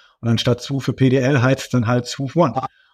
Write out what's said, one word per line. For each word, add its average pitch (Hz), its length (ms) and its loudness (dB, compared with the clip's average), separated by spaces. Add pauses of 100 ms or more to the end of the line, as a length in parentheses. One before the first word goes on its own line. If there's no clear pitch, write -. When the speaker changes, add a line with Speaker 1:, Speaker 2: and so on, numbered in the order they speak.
(220)
Speaker 1:
und 117 80 -2
anstatt 117 320 0
Swoof 135 240 -6
für 131 80 0
P 131 160 2
D 127 80 4
L 131 240 2
heißt 131 180 2
es - 100 -12
dann 120 180 0
halt 123 200 -2
Swoof - 280 -8
One. 165 200 2
Speaker 2:
Ah. 131 120 -4 (260)